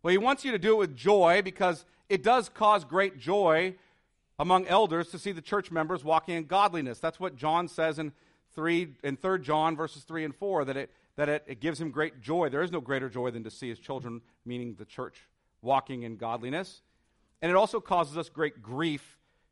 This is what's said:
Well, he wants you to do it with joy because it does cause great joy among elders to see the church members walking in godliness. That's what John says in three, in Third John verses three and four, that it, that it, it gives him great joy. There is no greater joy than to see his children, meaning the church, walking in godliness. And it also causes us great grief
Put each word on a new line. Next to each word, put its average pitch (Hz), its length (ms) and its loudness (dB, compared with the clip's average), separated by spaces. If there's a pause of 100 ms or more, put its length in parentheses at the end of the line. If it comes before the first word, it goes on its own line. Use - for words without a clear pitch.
Well, 175 100 2
he 190 60 6
wants 254 260 0
you 269 80 -2
to 214 60 -2
do 208 160 4
it 220 40 4
with 170 180 -2
joy 180 460 6
because 185 420 -2 (240)
it 196 140 0
does 233 260 4
cause 208 360 4
great 185 340 0
joy 175 560 2 (640)
among 185 300 2
elders 170 420 2
to 180 80 -14
see 202 140 -6
the 165 100 -10
church 202 300 -4
members 160 320 -2
walking 160 320 0
in 160 80 -6
godliness. 165 560 0
That's 160 180 -4
what 180 160 -8
John 156 320 -2
says 160 320 -2
in 156 140 -8 (420)
three, 165 480 -2
in 139 140 -4
Third 190 260 -2
John 156 340 0
verses 151 280 -10
three 160 200 -8
and 143 100 -8
four, 185 300 -2
that 131 120 -4
it, 139 180 -10 (220)
that 147 120 -2
it, 147 200 -2
it 127 120 -12
gives 151 200 -4
him 160 100 -4
great 143 300 -4
joy. 151 280 -2
There 139 140 -2
is 180 80 -4
no 165 100 -4
greater 131 300 -4
joy 123 220 -4
than 113 120 -10
to 110 60 -10
see - 180 -12
his 113 120 -10
children, 123 420 -10 (220)
meaning 120 340 -10
the 104 60 -18
church, - 440 -14 (320)
walking 127 440 -2
in 113 120 -10
godliness. 120 680 -8 (600)
And 165 80 0
it 180 60 4
also 214 240 2
causes 165 360 -2
us 160 120 -6
great 147 340 -6
grief 139 560 -6 (340)